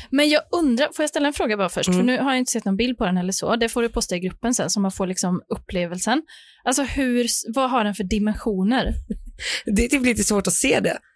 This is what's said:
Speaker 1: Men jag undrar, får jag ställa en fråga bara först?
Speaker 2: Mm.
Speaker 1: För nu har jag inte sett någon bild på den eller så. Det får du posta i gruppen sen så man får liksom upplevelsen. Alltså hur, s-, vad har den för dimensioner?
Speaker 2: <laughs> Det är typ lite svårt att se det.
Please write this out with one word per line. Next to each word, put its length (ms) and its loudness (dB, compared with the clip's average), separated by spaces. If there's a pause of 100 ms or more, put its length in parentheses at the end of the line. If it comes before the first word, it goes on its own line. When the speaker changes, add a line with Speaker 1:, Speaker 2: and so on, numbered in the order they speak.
(100)
Speaker 1:
Men 180 4
jag 140 4 (100)
undrar, 400 2
får 100 -2
jag 80 0
ställa 160 0
en 60 0
fråga 240 0
bara 120 0
först? 200 -2
Speaker 2:
Mm. 120 4
Speaker 1:
För 60 4
nu 120 2
har 120 0
jag 80 2
inte 140 0
sett 120 -4
någon 120 0
bild 220 0
på 80 -2
den 100 0
eller 160 -2
så. 240 0
Det 120 2
får 140 -2
du 60 0
posta 280 -2
i 40 -2
gruppen 340 -2
sen 160 -2
så 100 0
man 120 0
får 140 -2
liksom 420 -2
upplevelsen. 720 -2 (420)
Alltså 180 0
hur, 420 0
s-, 180 -2 (120)
vad 160 0
har 140 2
den 100 0
för 100 -4
dimensioner? 920 0 (360)
Speaker 2:
<laughs> 460 -4
Det 80 4
är 40 0
typ 140 2
lite 220 2
svårt 220 2
att 60 2
se 280 2
det. 180 0 (180)